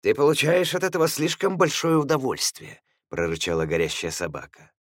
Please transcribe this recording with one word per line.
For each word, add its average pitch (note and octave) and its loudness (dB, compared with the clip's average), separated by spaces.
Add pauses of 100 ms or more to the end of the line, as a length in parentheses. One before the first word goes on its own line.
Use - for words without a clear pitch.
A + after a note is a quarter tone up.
«Ты G#2 2
получаешь D#3 2
от F3 -2
этого F3+ 0
слишком F3 -2
большое E3 2
удовольствие», C3 -2 (280)
прорычала E2 -2
горящая E2 -2
собака. - -10